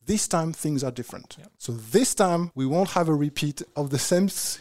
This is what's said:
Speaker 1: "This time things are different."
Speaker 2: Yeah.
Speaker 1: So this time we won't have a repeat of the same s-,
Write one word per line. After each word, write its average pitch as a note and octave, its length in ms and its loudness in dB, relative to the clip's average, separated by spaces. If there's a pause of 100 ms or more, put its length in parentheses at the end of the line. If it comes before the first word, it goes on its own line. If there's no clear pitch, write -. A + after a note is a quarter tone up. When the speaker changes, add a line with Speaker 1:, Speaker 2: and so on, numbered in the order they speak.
Speaker 1:
"This G#3 200 0
time E3 280 0
things D3 280 -2
are C3 80 -4
different." - 480 -12
Speaker 2:
Yeah. - 60 -20 (140)
Speaker 1:
So - 140 -10
this A#2 420 2
time F3 400 2
we C3+ 100 -2
won't E3+ 280 2
have E3+ 180 2
a D#3 40 4
repeat D3 460 -2 (140)
of C#3+ 160 -4
the C#3 80 0
same F3+ 260 2
s-, - 360 -4